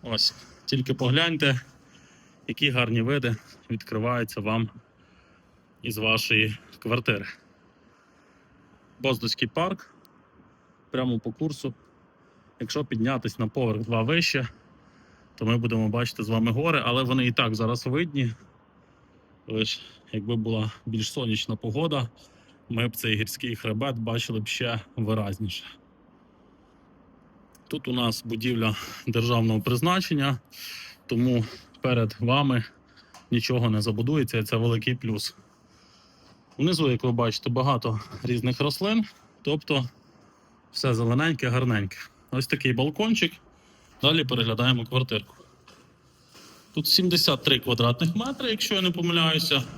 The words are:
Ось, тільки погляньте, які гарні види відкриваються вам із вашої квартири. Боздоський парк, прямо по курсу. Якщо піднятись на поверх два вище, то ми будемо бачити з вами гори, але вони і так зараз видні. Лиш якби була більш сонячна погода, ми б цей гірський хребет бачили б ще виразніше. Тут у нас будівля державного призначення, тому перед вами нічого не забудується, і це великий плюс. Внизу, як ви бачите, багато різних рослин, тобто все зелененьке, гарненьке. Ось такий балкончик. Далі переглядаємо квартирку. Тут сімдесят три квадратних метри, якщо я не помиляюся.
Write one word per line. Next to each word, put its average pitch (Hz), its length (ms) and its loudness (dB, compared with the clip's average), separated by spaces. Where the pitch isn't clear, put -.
Ось, 113 320 0
тільки 127 300 0
погляньте, 143 680 2
які 139 240 0
гарні 117 320 2
види 123 340 0
відкриваються 113 720 -4
вам 110 280 0
із 113 160 -6
вашої 110 580 2
квартири. 113 480 -2
Боздоський 120 480 -2
парк, 180 460 -4
прямо 127 280 0
по 110 140 -6
курсу. 143 420 -4
Якщо 139 240 -4
піднятись 123 540 -2
на 110 100 0
поверх 110 320 0
два 113 220 0
вище, 135 460 0
то 110 120 -4
ми 117 120 4
будемо 113 300 0
бачити 117 340 -2
з 104 60 -4
вами 113 220 4
гори, 143 340 2
але 123 180 2
вони 127 240 2
і 123 60 2
так 113 220 2
зараз 113 320 0
видні. 139 480 0
Лиш 110 340 -2
якби 110 240 -2
була 110 340 0
більш 110 260 -2
сонячна 110 440 -2
погода, 135 520 -2
ми 117 200 0
б 117 80 -6
цей 110 200 -2
гірський 107 400 -4
хребет 117 420 -4
бачили 113 420 -4
б 107 80 -8
ще 117 320 -4
виразніше. 104 680 -4
Тут 147 200 -6
у 127 40 -2
нас 120 320 -2
будівля 113 520 0
державного 113 540 2
призначення, 139 800 0
тому 120 380 2
перед 120 400 2
вами 127 440 4
нічого 120 400 2
не 107 120 2
забудується, 117 560 0
і 110 40 0
це 110 140 -2
великий 117 380 2
плюс. 110 400 -4
Внизу, 156 320 2
як 120 140 0
ви 127 80 2
бачите, 117 380 0
багато 123 500 0
різних 123 380 -2
рослин, 196 440 2
тобто 143 460 0
все 127 220 2
зелененьке, 123 540 2
гарненьке. 117 480 0
Ось 127 160 -2
такий 131 260 0
балкончик. 156 600 2
Далі 156 220 4
переглядаємо 120 640 2
квартирку. 123 480 -4
Тут 151 120 -2
сімдесят 170 560 4
три 135 160 4
квадратних 123 580 2
метри, 254 340 -2
якщо 220 240 -2
я 190 60 2
не 185 100 2
помиляюся. 160 760 2